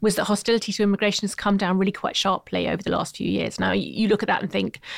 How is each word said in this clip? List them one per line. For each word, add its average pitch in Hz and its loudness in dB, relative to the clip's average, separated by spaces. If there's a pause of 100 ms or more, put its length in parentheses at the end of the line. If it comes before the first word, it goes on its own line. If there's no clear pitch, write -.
was 214 2
that 208 0
hostility 214 0
to 214 0
immigration 202 2
has 202 -4
come 202 0
down 185 2
really 190 2
quite - -4
sharply 180 0
over - -2
the - -4
last 170 -2
few - -4
years. - -2
Now, 185 0
y-, 185 0
you 202 0
look 208 4
at - -2
that 185 0
and 196 -6
think 190 -4 (160)